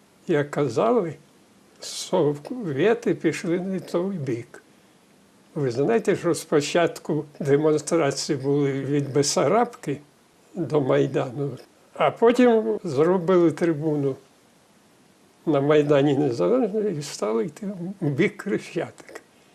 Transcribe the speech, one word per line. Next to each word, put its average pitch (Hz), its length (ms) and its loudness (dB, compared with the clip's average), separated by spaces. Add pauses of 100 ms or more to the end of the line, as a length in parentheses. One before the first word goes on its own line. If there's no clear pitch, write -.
(280)
як 147 220 0
казали, 160 640 0 (680)
совєти 175 1300 -2
пішли 165 460 -2
не 190 180 -6
в - 20 -6
той 190 360 -4
бік. 131 460 -8 (920)
Ви 143 160 -2
знаєте, 170 460 0
що 170 180 -2
спочатку 156 920 0 (160)
демонстрації 151 1000 0
були 139 340 0
від 135 400 -2
Бесарабки 151 840 0 (560)
до 151 260 -2
Майдану, 139 680 0 (440)
а 156 160 2
потім 226 720 4
зробили 170 640 4
трибуну 147 680 -2 (1300)
на 143 140 2
Майдані 147 580 4
Незалежності 185 800 0
і 147 40 -8
стали 214 420 -4
йти 175 220 -10 (340)
в 156 80 -2
бік 147 340 0
Хрещатика. - 800 -8 (340)